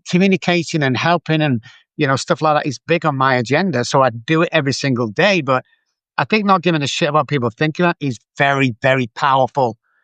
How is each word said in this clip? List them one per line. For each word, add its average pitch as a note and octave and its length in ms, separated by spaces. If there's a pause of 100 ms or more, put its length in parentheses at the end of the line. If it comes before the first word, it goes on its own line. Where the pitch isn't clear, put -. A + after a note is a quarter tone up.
communication F3 720
and C3 140
helping D#3+ 440
and, C3+ 220 (340)
you D3+ 100
know, C3+ 100
stuff - 260
like D3+ 200
that - 60
is C3 100
big E3 280
on D3 100
my C3 200
agenda. B2+ 480
So C3+ 180
I C3 80
do A#2 320
it F3 100
every C#3+ 200
single B2 360
day, F3 320
but B2+ 240 (520)
I D3+ 80
think G#3+ 200
not F#3+ 180
giving E3 200
a C#3 40
shit D3+ 220
about C#3+ 200
people B2 220
thinking D#3 340
that E3+ 160
is C3+ 180 (180)
very, C#3 460
very C3 320
powerful C3 600 (280)